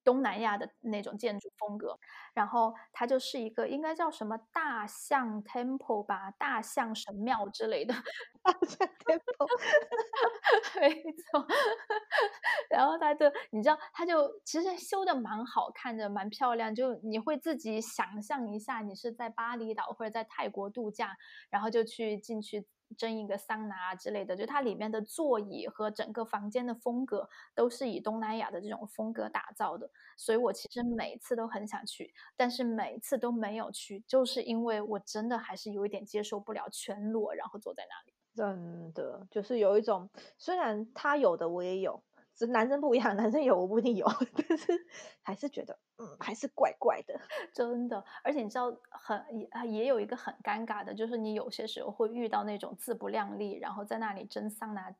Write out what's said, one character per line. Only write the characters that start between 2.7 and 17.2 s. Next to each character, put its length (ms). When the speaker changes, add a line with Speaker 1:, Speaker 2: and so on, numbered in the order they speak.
Speaker 1:
它 140
就 120
是 200
一 120
个， 180
应 140
该 120
叫 160
什 160
么 120
大 340
象 580
temple 640
吧， 240
大 320
象 320
神 220
庙 340
之 160
类 180
的。 80
<laughs> 500
Speaker 2:
大 100
象 360
temple。 440
<laughs> 1300
Speaker 1:
<laughs> 20
没 320
错。 360
<laughs> 1200
然 160
后 120
他 160
就， 120
你 120
知 60
道， 100
他 120
就 400
其 180
实 140
修 280
得 100
蛮 300
好 300
看 220
的， 120
蛮 200
漂 260
亮， 200
就 220
你 220
会 180